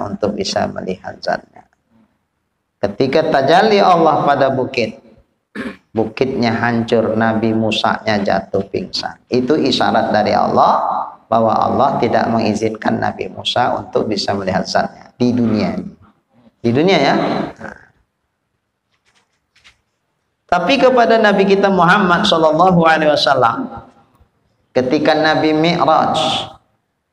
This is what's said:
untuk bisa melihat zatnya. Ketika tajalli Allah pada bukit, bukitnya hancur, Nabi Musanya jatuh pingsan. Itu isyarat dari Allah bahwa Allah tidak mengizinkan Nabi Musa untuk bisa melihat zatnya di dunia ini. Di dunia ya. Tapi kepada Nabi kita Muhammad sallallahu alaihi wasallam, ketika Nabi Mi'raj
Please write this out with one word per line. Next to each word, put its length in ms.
untuk 320
bisa 320
melihat 560
zatnya. 400
Ketika 480
tajalli 480
Allah 480
pada 240
bukit, 480
bukitnya 580
hancur, 640
Nabi 400
Musanya 640
jatuh 480
pingsan. 480
Itu 240
isyarat 560
dari 240
Allah 720
bahwa 300
Allah 420
tidak 300
mengizinkan 720
Nabi 320
Musa 480
untuk 260
bisa 300
melihat 320
zatnya 480
di 180
dunia 400
ini. 200
Di 80
dunia 280
ya. 140
Tapi 340
kepada 400
Nabi 300
kita 180
Muhammad 600
sallallahu 580
alaihi 240
wasallam, 640
ketika 460
Nabi 340
Mi'raj 640